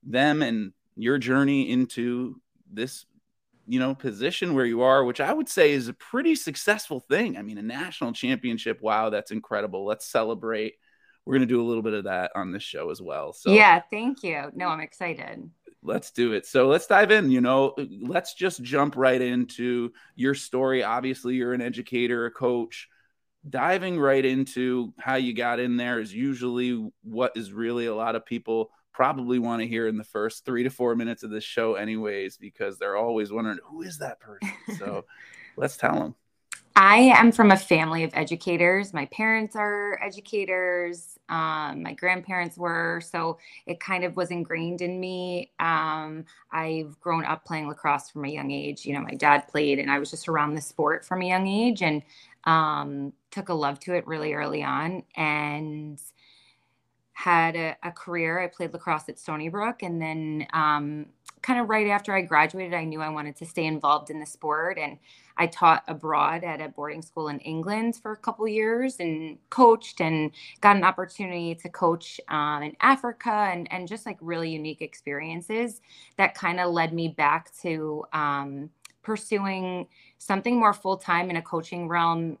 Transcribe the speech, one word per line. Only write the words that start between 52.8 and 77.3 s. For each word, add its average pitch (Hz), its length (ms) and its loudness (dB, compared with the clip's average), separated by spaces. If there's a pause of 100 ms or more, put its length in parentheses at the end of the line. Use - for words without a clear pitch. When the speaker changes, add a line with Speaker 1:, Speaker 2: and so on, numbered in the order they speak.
Speaker 2:
took 196 180 -10
a 180 60 -2
love 143 240 -2
to 180 160 -6
it 170 140 -2
really 151 240 -6
early 147 300 -4
on, 143 420 -4 (100)
and 151 840 -4 (1120)
had 165 420 2
a, 165 300 -4
a 170 80 -8
career. 170 480 -4
I 180 80 -4
played 170 240 -10
lacrosse 165 360 -4
at - 120 -14
Stony 156 280 -6
Brook, 208 340 -6
and 170 200 -4
then, 156 500 -4
um, 151 540 0 (360)
kind 247 180 0
of 226 80 -2
right 214 180 2
after 202 260 0
I 190 100 2
graduated, 165 520 2
I 165 100 -2
knew 156 160 -6
I 156 80 -4
wanted 147 280 -8
to 165 100 -14
stay 165 200 -2
involved 151 440 0
in 156 80 -8
the 151 80 -10
sport, 160 520 -2
and 147 200 -8 (380)
I 170 100 2
taught 170 400 4
abroad 156 560 -2
at 160 180 -6
a 151 80 -10
boarding 151 340 -10
school 160 260 -8
in 147 120 -8
England 208 640 -4
for 214 100 -8
a 208 40 -8
couple 220 320 -4
years 226 520 0
and 160 380 -6 (100)
coached, 226 520 6
and 160 320 2 (280)
got 202 160 10
an 190 60 2
opportunity 180 720 0
to 170 140 -14
coach, 170 600 0
um, 147 360 -2
in 151 160 -10
Africa, 247 500 2
and, 196 400 0
and 180 160 -8
just, 214 200 -10
like, 208 140 -10
really 165 300 -4
unique 156 320 -8
experiences 170 1000 -6 (340)
that - 200 2
kinda 180 300 -2
led 170 260 0
me 165 160 -2
back 151 540 0